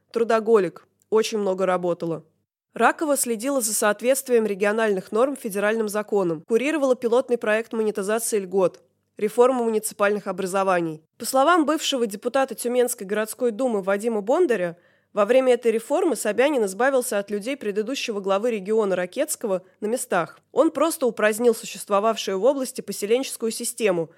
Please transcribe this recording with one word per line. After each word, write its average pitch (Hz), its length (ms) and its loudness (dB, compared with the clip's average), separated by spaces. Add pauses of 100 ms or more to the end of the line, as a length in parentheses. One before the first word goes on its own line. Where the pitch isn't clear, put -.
(140)
Трудоголик, 220 760 2 (220)
очень 214 300 0
много 190 260 0
работала. 170 580 -2 (500)
Ракова 294 440 0
следила 262 420 -2
за 220 140 -2
соответствием 233 720 0
региональных 202 680 -2
норм 262 240 2
федеральным 208 540 -2
законам, 190 580 -2
курировала 269 480 2
пилотный 240 420 0
проект 220 360 -2
монетизации 214 640 -2
льгот, 185 420 0 (360)
реформу 240 460 2
муниципальных 208 640 -2
образований. 185 720 -2 (160)
По - 60 -12
словам 285 420 4
бывшего 277 400 0
депутата 240 480 -4
Тюменской 240 540 -2
городской 220 440 -2
думы 220 300 -2
Вадима 208 380 -2
Бондаря, 220 560 0 (380)
во 208 100 0
время 254 300 4
этой 240 180 2
реформы 277 460 0
Собянин 233 480 0
избавился 240 520 0
от 202 140 -4
людей 208 240 -4
предыдущего 214 640 -4
главы 202 320 0
региона 208 460 0
Ракетского 190 640 -4 (180)
на 208 80 -4
местах. 208 520 -2 (120)
Он - 180 4
просто 294 360 0
упразднил 220 500 2
существовавшую 202 840 -2
в - 20 0
области 262 380 0
поселенческую 226 720 -4
систему, 190 680 -2